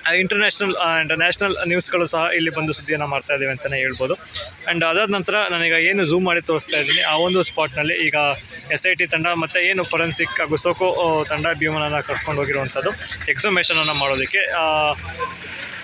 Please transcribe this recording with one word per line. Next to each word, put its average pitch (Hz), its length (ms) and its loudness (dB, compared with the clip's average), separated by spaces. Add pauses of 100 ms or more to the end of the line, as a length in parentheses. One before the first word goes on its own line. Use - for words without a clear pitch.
ಆ, 165 40 2
ಇಂಟರ್‌ನ್ಯಾಷನಲ್ 196 600 2
and 160 440 2
ನ್ಯಾಷನಲ್ 180 380 2 (120)
ನ್ಯೂಸ್‌ಗಳು 175 380 0
ಸಹ 165 280 0
ಇಲ್ಲಿ 165 160 2
ಬಂದು 156 220 -2
ಸುದ್ದಿಯನ್ನು 147 340 -2
ಮಾಡ್ತಾ 139 280 -2
ಇದ್ದೇವೆ 135 180 0
ಅಂತಲೇ 135 240 -4
ಹೇಳ್ಬೋದು. 131 380 0 (580)
And 165 120 2
ಅದಾದ 190 260 2
ನಂತರ 196 240 -2 (160)
ನಾನೀಗ 170 220 2
ಏನು 175 340 4
ಝೂಮ್ 175 180 2
ಮಾಡಿ 170 160 2
ತೋರಿಸ್ತಾ 156 380 0
ಇದ್ದೀನಿ, - 240 2
ಆ 156 140 2
ಒಂದು 180 260 4
ಸ್ಪಾಟ್ನಲ್ಲಿ 151 520 0
ಈಗ 160 200 0 (580)
ಎಸ್ 180 180 0
ಐ 180 40 2
ಟಿ 170 120 0
ತಂಡ 160 200 -2 (140)
ಮತ್ತು 160 200 0
ಏನು 185 220 2
ಫೊರೆನ್ಸಿಕ್ 165 580 -2
ಹಾಗೂ 151 160 0
ಸೋಕೋ, 170 640 2
ಆ, - 20 0
ತಂಡ 151 240 -2 (120)
ಭೀಮನನ್ನು 151 480 0
ಕರ್ಕೊಂಡು 143 340 -4
ಹೋಗಿರುವಂಥದ್ದು 139 500 -2 (400)
ಎಕ್ಸಿಬಿಷನನ್ನು 165 640 2
ಮಾಡೋದಕ್ಕೆ. 139 440 0
ಆ, 156 540 2 (920)